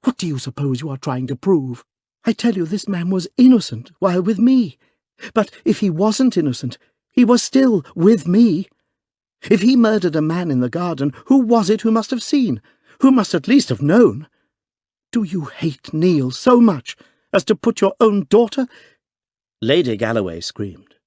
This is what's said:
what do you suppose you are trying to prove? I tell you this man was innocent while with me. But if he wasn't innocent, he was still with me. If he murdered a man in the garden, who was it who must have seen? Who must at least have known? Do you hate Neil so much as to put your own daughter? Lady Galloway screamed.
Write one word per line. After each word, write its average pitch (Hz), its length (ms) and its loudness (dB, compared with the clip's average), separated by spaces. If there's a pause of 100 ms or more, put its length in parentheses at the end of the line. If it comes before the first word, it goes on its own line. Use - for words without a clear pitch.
what 247 140 -4
do - 100 -10
you 147 120 -6
suppose 135 420 -6
you 156 100 -10
are 135 60 -10
trying 131 320 -6
to 131 80 -6
prove? 135 480 -4 (400)
I 233 80 -2
tell 233 220 -2
you 175 120 -4
this 185 220 -6
man 180 220 -4
was 185 260 -4
innocent 233 600 4
while 180 240 0
with 196 160 -2
me. 240 400 0 (560)
But 214 160 0 (140)
if - 160 0
he 202 100 0
wasn't 214 460 0
innocent, 139 420 -4 (340)
he - 120 4
was 240 180 4
still 247 420 0 (100)
with 175 320 2
me. 190 420 2 (840)
If 196 120 2
he 254 140 4
murdered 214 400 2
a 156 60 0
man 165 280 -4
in 127 100 0
the 123 80 0
garden, 160 440 -4 (140)
who 269 120 2
was 226 320 2
it 214 120 0
who 226 80 0
must 220 200 -2
have 240 120 -6
seen? 208 380 -2 (400)
Who 269 100 6
must 240 240 2
at 139 140 -4
least 269 220 2
have 120 120 -4
known? 151 460 2 (840)
Do 233 100 -2
you 165 240 -6
hate - 460 -10
Neil 156 380 0
so 247 300 2
much 196 360 0 (360)
as 190 120 0
to 208 120 -2
put - 240 -4
your 196 200 0
own 202 280 2
daughter? 240 380 0 (960)
Lady 127 340 0
Galloway 101 440 -4
screamed. - 540 -14 (120)